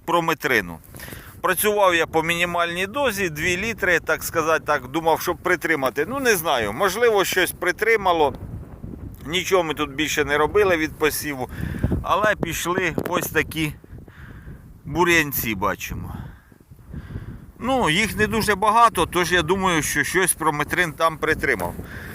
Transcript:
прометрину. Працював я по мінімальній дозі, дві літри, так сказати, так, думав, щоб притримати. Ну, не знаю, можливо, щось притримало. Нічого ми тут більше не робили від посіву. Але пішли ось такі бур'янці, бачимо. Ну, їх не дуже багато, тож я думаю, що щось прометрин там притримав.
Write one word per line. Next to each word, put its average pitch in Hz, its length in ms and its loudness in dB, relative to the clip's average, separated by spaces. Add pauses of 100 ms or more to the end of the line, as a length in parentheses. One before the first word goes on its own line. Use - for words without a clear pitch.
прометрину. 143 720 0 (640)
Працював 185 540 2
я 165 120 2
по 156 160 2
мінімальній 170 640 0
дозі, 208 420 -2
дві 165 280 -2
літри, 190 440 0
так 156 220 -2
сказати, 160 440 0
так, 135 220 0
думав, 160 320 0
щоб 175 160 -2
притримати. 151 720 0
Ну, 269 120 -4
не 233 160 4
знаю, 131 360 0
можливо, 196 520 2
щось - 280 0
притримало. 180 840 2 (920)
Нічого 180 360 2
ми 156 120 -2
тут 143 200 -4
більше 147 300 0
не 143 140 2
робили 175 380 4
від 156 220 -4
посіву. 139 500 -2 (540)
Але 190 340 2
пішли 170 580 -2 (140)
ось 165 180 -2
такі 151 460 -2 (1120)
бур'янці, 151 720 2
бачимо. - 600 -4 (1400)
Ну, 240 320 0
їх 196 260 0
не 214 100 2
дуже 208 280 0
багато, 208 520 4
тож 175 260 0
я 175 100 4
думаю, 175 400 2
що 147 220 0
щось 180 300 0
прометрин 156 580 0
там 165 260 0
притримав. 139 560 0 (400)